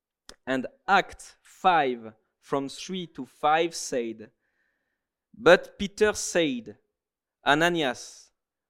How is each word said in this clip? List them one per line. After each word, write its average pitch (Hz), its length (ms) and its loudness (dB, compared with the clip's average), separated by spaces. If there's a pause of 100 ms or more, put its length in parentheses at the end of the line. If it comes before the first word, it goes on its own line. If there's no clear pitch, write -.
(480)
And 127 200 -4 (220)
Act - 540 0
five, 127 720 0 (260)
from 139 300 -4
three 180 380 -10
to 127 180 -14
five 165 480 0
said, 113 560 -6 (1080)
But 160 420 4
Peter 202 340 0
said, 123 640 -4 (640)
'Ananias, 151 840 -2 (400)